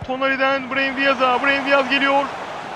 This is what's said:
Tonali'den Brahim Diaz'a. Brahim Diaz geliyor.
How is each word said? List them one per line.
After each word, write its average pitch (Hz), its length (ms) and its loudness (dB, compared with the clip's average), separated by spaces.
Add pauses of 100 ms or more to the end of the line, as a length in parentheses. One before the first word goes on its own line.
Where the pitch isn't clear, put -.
Tonali'den 269 680 0
Brahim 269 220 -2
Diaz'a. 254 460 2
Brahim 277 240 0
Diaz 277 220 2
geliyor. 277 360 2 (520)